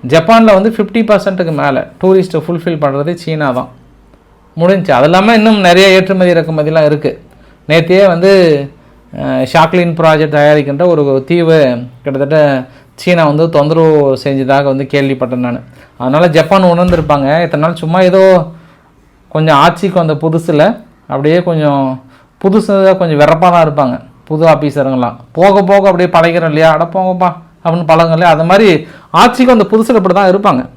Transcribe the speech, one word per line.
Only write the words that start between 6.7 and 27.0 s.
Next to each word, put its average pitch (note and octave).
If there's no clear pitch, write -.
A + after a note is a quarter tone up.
இருக்கு. D3
நேத்தையே E3+
வந்து, F3
அஹ், C3
ஷாக்லின் E3+
ப்ராஜெக்ட் D#3
தயாரிக்கின்ற D3
ஒரு C#3
தீவு D#3+
கிட்டத்தட்ட C#3
சீனா E3+
வந்து D3+
தொந்தரவு D3+
செஞ்சதாக C3+
வந்து C3+
கேள்விப்பட்டேன் C3
நானு. B2
அதனால C#3+
ஜப்பான் E3
உணர்ந்திருப்பாங்க. E3
இத்தனை D3+
நாள் E3
சும்மா E3+
ஏதோ F#3
கொஞ்சம் D#3
ஆட்சிக்கு F3
வந்த D#3
புதுசுல D#3+
அப்படியே D3+
கொஞ்சம் C#3+
புதுசா G3
கொஞ்சம் E3
வெறப்பா E3
தான் E3
இருப்பாங்க C#3
புது D#3
ஆபீசருங்கெல்லாம். C#3
போக G3
போக G3
அப்படியே F3+
பழகிறோம் E3+
இல்லையா, D#3+
"அட D#3
போங்கப்பா" F3+